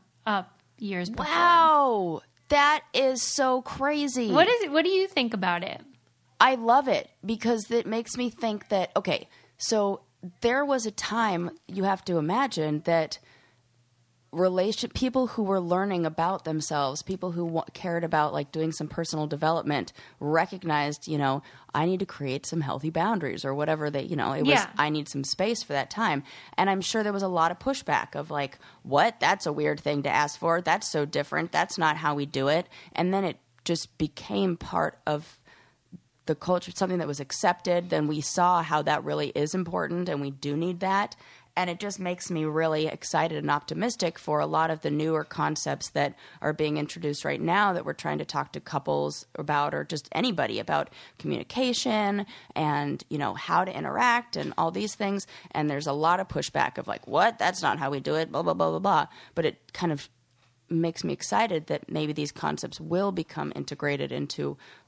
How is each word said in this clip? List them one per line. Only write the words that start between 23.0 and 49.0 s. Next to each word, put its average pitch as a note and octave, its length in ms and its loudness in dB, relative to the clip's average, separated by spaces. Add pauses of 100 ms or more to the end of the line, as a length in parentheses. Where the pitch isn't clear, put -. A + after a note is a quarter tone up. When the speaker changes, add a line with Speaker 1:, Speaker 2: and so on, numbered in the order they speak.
Speaker 2:
or C3+ 100 -2
whatever D3+ 340 0
they, D3 140 -2
you B2 140 -4
know, C3+ 160 0
it D3+ 100 -2
was, C#4 180 6
Speaker 1:
Yeah. G3 60 0 (100)
Speaker 2:
"I D3+ 140 2
need D3+ 180 -4
some C#3 160 -4
space G#3+ 380 -2
for - 100 -10
that C#3 180 -2
time." F3+ 320 -2 (360)
And F#3+ 100 4
I'm F#3+ 120 2
sure A3 220 0
there G#3 120 0
was G3 80 -2
a G3 60 0
lot E3 220 2
of F3 80 -6
pushback - 560 -2
of, D3 160 -6
like, C#3+ 280 -4 (240)
"What? D3+ 380 4
That's E3 260 2
a D#3 60 0
weird D3 280 0
thing D3 220 0
to C#3 80 -2
ask D3 280 2
for. E3 220 2
That's F3 300 0
so D3 160 0
different. D3+ 460 -2
That's - 260 0
not D#3 180 2
how D3+ 180 0
we C#3+ 120 -2
do C#3 220 0
it." E3 180 2 (260)
And F3+ 220 0
then G3 100 0
it E3 140 -4 (260)
just - 320 -4
became F#3 600 -2
part E3 500 -2
of D3+ 320 -4 (880)
the D#3+ 80 0
culture, F3+ 400 -2
something F#3 240 0
that E3+ 80 -2
was C#3+ 140 -6
accepted. F3 680 0
Then D#3 200 2
we D3+ 120 -2
saw F3 420 2
how D#3 200 0
that D3+ 220 0
really D3+ 320 -2
is D3+ 180 0
important F3 540 -2
and D3 120 -2
we C#3 120 -4
do C#3+ 240 -6
need F3 240 -2
that. G3 340 0 (440)
And F3+ 120 0
it F3 100 -6
just G3+ 200 -6
makes F3+ 300 -6
me D#3+ 140 -2
really D#3 420 2
excited D#3+ 520 -2
and D3 120 -2
optimistic E3 680 -2
for D3+ 220 0
a D3 60 0
lot D#3+ 240 2
of D#3 120 -4
the D3+ 80 -2
newer D3+ 340 0
concepts D3+ 640 -2
that C#3+ 240 0 (280)
are D3+ 100 0
being D3+ 260 0
introduced D3+ 460 -6
right D3 160 -2
now F#3+ 320 2
that F3 140 -4
we're D3+ 80 -4
trying D3+ 240 -4
to D3+ 80 -8
talk C#3+ 260 -4
to D3 80 -10
couples D3 640 -4 (120)